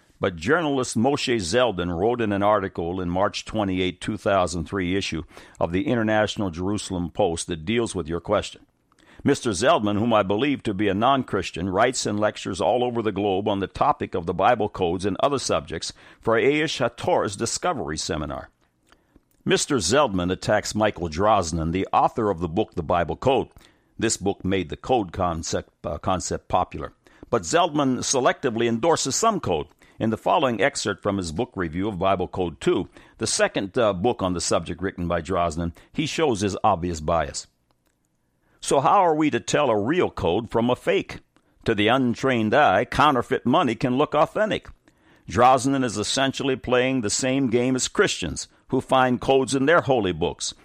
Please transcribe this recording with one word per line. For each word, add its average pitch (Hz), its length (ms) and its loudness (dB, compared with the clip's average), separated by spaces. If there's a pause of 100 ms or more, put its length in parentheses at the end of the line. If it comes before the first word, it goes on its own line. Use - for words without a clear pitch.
(200)
but 95 160 -2
journalist 139 600 -2
Moshe 123 440 0
Zeldin 92 500 0
wrote 107 300 0
in 107 100 0
an 101 140 0
article 95 560 0
in 87 100 -4
March 92 340 -2
twenty-eight, 92 560 -2
two 110 160 -6
thousand 90 500 0
three 92 280 -2
issue 82 300 -4 (340)
of 85 140 -2
the 95 160 0
International 107 640 0
Jerusalem 90 600 -6
Post 85 380 -2
that 82 160 -8
deals 110 320 -2
with 85 100 -6
your 82 140 -6
question. - 440 -4 (600)
Mister 131 260 0
Zeldman, 104 500 2
whom 117 120 0
I 104 120 4
believe 110 400 -2
to 110 100 -4
be 101 140 0
a 95 60 2
non-Christian, 104 760 0
writes 113 380 0
and 104 120 -2
lectures 104 420 -4
all 113 220 2
over 120 200 -2
the 107 100 -2
globe 101 340 0
on 101 140 0
the 92 80 -2
topic - 480 -2
of 85 100 -6
the 90 80 -2
Bible 104 340 2
codes 90 360 -2
and 98 160 -2
other 139 180 2
subjects 82 540 -6 (280)
for 113 160 0
Aish 147 440 2
HaTorah's 113 560 -2
Discovery 110 600 -4
Seminar. 73 540 -6 (920)
Mister 170 320 0
Zeldman 95 560 2
attacks 104 420 0
Michael 104 340 0
Drosnin, 82 640 0
the 92 220 0
author 123 380 2
of 85 100 -4
the 87 80 -2
book, 95 260 -2
The 90 80 -4
Bible 82 320 0
Code. 113 360 0 (460)
This 110 200 -2
book 95 280 -4
made 92 260 -2
the 73 60 -10
code 107 360 -2
concept, 87 580 -4 (160)
uh, 80 120 -8
concept 87 500 -4
popular. 82 440 -4 (380)
But 117 120 0
Zeldman 147 560 0
selectively 123 680 0
endorses 123 480 0
some 220 240 0
code. 82 300 -2 (320)
In 110 100 0
the 110 60 0
following 147 440 2
excerpt 113 400 -2
from 98 180 0
his 87 120 -4
book 95 240 -4
review 90 320 -4
of 107 100 -4
Bible 92 300 0
Code 87 340 -4
two, 180 280 0 (300)
the 110 100 -4
second, 131 500 -2
uh, 110 140 4
book 104 280 0
on 92 120 0
the 85 80 -4
subject 85 420 -2
written 90 240 -4
by 85 160 2
Drosnin, 85 480 0 (220)
he 156 140 -2
shows 139 340 2
his 98 240 0
obvious 87 340 2
bias. 78 480 -2 (1160)
"So 151 140 2
how 175 260 4
are 160 120 4
we 156 140 2
to 120 100 0
tell 143 300 2
a 110 60 4
real 120 320 0
code 95 400 -2
from 120 220 0
a 123 60 0
fake? - 420 -2 (460)
To 113 100 2
the 104 140 2
untrained 120 640 2
eye, 123 300 4
counterfeit 135 600 2
money 131 300 2
can 123 240 -2
look 147 160 0
authentic. 165 540 0 (600)
Drosnin 131 540 4
is 107 160 -2
essentially 131 560 -2
playing 127 460 0
the 104 100 -2
same 131 380 0
game 123 260 2
as 127 140 -2
Christians, 90 580 -2 (220)
who 127 120 0
find 127 400 2
codes 135 360 2
in 135 100 0
their 165 140 6
holy 117 320 2
books, 80 420 -4 (100)